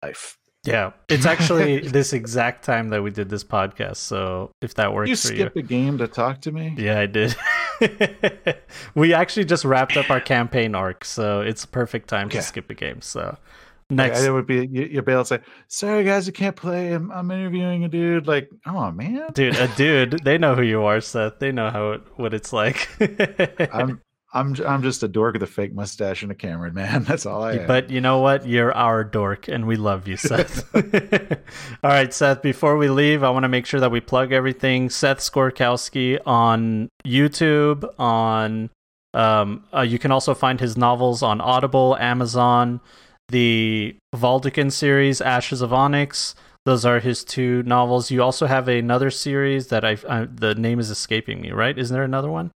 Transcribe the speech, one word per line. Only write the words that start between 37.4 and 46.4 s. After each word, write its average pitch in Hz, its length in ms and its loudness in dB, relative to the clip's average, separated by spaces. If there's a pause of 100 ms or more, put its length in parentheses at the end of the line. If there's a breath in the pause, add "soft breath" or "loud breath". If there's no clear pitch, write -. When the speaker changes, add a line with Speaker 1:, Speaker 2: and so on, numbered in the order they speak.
Speaker 2:
on, 113 680 0 (460)
um, 107 480 2 (100)
uh, 143 100 0
you 117 180 0
can 151 100 0
also 135 240 2
find 131 240 0
his 120 180 -2
novels 123 460 2
on 110 180 0
Audible, 131 580 2
Amazon, 123 840 2 (480 soft breath)
the 113 680 2 (180)
Valdekin 131 560 2
series, 139 500 2
Ashes 123 420 0
of 120 100 -2
Onyx. 143 600 0 (300 soft breath)